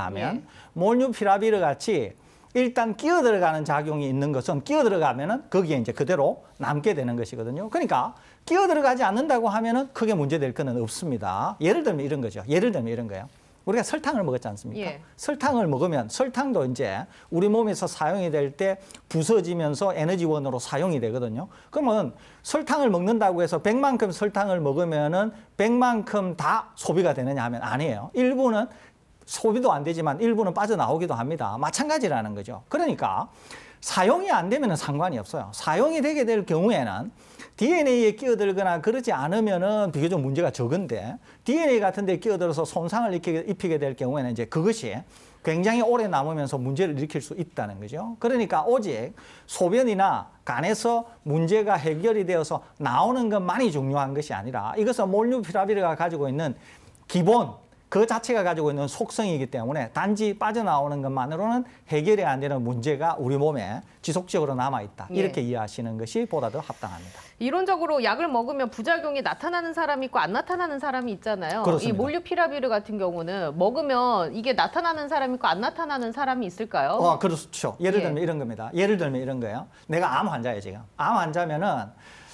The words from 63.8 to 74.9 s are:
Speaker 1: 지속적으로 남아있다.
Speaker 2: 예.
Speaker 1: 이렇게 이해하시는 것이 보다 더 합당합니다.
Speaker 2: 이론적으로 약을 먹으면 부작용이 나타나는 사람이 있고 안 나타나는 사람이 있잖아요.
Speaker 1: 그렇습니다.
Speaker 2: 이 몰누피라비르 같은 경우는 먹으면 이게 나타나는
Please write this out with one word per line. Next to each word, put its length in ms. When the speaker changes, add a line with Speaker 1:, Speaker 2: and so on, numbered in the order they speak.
Speaker 1:
지속적으로 540
남아있다. 560
Speaker 2:
예. 40
Speaker 1:
이렇게 280
이해하시는 560
것이 260
보다 240
더 120
합당합니다. 600
Speaker 2:
이론적으로 640
약을 260
먹으면 420
부작용이 500
나타나는 540
사람이 320
있고 140
안 120
나타나는 460
사람이 340
있잖아요. 520
Speaker 1:
그렇습니다. 300
Speaker 2:
이 40
몰누피라비르 720
같은 260
경우는 640
먹으면 760
이게 200
나타나는 560